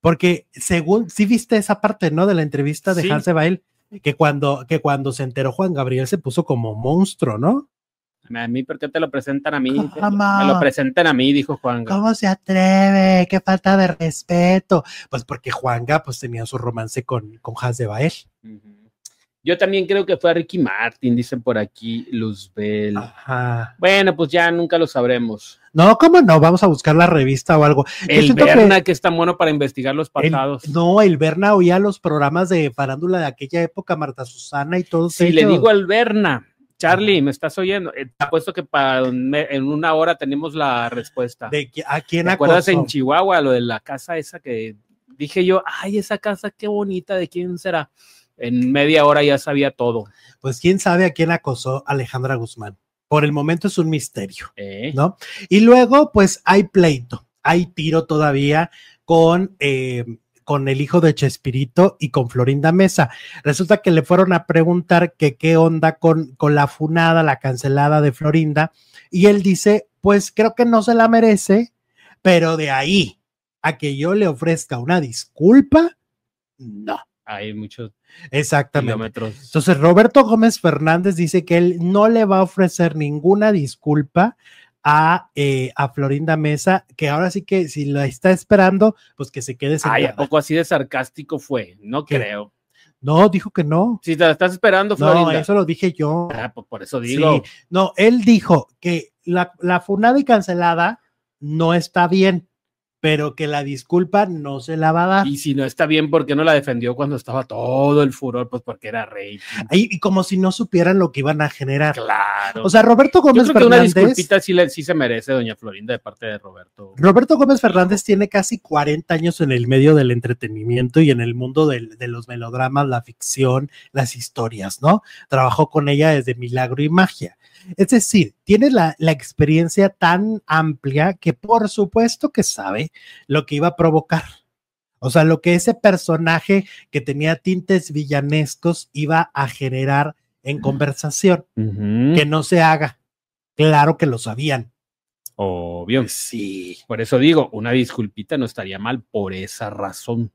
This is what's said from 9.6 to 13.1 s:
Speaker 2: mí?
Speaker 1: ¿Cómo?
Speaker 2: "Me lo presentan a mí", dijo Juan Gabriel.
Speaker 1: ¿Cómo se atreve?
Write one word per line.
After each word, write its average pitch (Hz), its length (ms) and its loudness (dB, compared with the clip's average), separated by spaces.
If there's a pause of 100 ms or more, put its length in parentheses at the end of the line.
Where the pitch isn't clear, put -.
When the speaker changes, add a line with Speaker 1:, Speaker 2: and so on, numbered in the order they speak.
Speaker 2:
mí? 131 120 -2
Speaker 1:
¿Cómo? 147 380 -4 (280)
Speaker 2:
"Me 196 60 2
lo 196 140 4
presentan 143 480 0
a 151 60 2
mí", 131 180 2
dijo 143 260 -2
Juan 120 280 -6
Gabriel. 196 160 -2
Speaker 1:
¿Cómo 220 120 0
se 208 140 -2
atreve? 190 1000 2